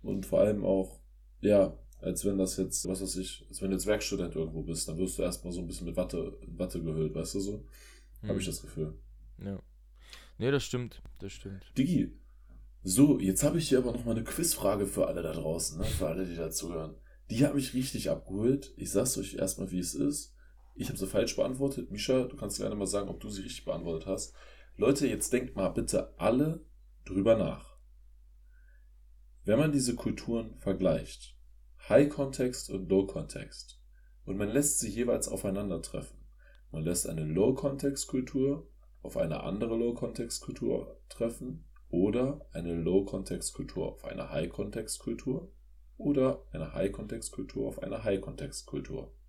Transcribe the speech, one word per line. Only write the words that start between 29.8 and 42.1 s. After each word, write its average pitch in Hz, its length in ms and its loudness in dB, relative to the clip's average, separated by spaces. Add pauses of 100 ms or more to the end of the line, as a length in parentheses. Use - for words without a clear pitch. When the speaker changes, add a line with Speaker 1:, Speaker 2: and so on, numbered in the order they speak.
Speaker 1:
Kulturen 113 640 -2
vergleicht, 85 800 0 (520)
High 143 200 10
Context 135 600 -2
und 95 200 -6
Low 98 160 8
Context, - 760 -10 (460)
und 98 120 -4
man 104 120 0
lässt 143 300 4
sie 110 100 -2
jeweils 117 380 0
aufeinandertreffen, - 880 -4 (540)
man 80 120 -4
lässt 87 240 0
eine 80 180 -2
Low 95 280 6
Context 139 540 -2
Kultur 131 600 0 (340)
auf - 160 -6
eine 78 260 0
andere 110 320 -2
Low 117 180 2
Context - 480 -6
Kultur - 580 -4 (100)
treffen - 560 -6 (240)
oder 107 640 2